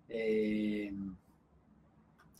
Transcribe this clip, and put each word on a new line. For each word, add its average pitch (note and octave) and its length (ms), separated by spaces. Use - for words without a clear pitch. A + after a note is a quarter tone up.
Eh, G#2+ 840